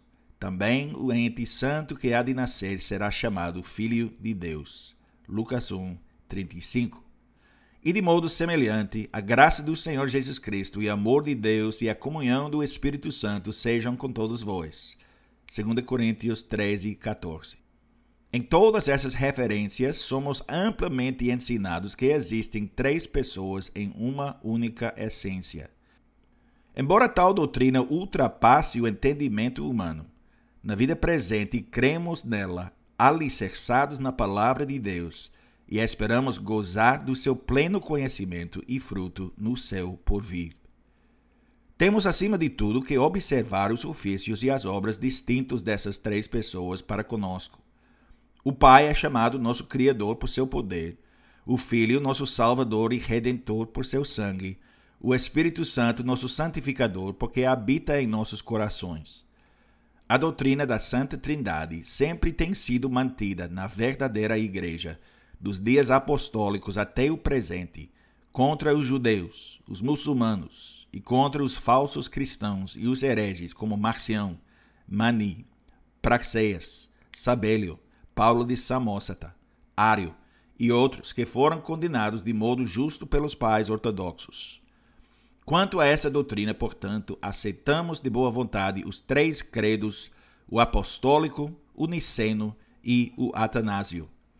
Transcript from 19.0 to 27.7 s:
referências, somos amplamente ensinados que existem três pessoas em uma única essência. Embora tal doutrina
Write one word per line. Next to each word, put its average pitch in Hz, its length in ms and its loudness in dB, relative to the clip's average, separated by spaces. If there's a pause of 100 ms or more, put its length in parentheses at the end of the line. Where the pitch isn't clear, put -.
referências, 127 840 0
somos 135 500 -4
amplamente 131 840 -2
ensinados 101 640 -2
que - 100 -2
existem 113 600 0
três 143 400 -2
pessoas 95 680 -6
em 101 220 -6
uma 139 480 -6
única 117 500 -2
essência. 95 760 -8 (1080)
Embora 190 320 6
tal 185 240 6
doutrina 131 480 4